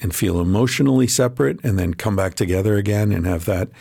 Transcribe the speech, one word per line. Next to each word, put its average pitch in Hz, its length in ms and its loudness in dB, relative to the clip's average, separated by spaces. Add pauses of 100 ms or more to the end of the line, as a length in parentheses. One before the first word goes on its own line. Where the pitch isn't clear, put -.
and 85 120 -4
feel 87 260 0
emotionally 123 640 2
separate 131 560 0
and 98 160 0
then 87 160 0
come 101 220 -4
back 95 180 0
together 98 420 0
again 104 360 0
and 87 120 0
have 87 200 -2
that 92 240 -2 (120)